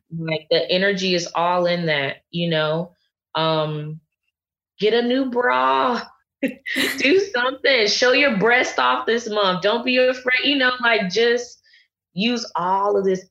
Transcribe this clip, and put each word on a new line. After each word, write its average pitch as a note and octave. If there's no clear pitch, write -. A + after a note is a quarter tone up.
Like, D#3+
the E3
energy F#3+
is E3+
all F3
in F3
that, C#3+
you E3+
know? D#3+
Um, D#3
get G#3
a A#3+
new B3+
bra. B3+
<laughs> -
Do D#4
something. B3+
Show B3
your C4+
breast A#3+
off -
this A3+
month. F#3+
Don't A#3
be B3+
afraid, B3+
you C#4+
know, B3+
like, G#3+
just A#3
use A3+
all G3
of G3
this F#3